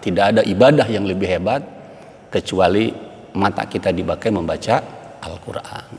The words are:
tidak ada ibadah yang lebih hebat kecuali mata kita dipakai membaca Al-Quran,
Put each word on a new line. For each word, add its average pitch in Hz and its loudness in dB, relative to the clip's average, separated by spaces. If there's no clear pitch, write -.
tidak 139 2
ada - 6
ibadah 123 6
yang 107 -2
lebih 98 -2
hebat 98 -2
kecuali 95 2
mata 98 -2
kita 98 -4
dipakai 87 -2
membaca 87 -2
Al-Quran, - -12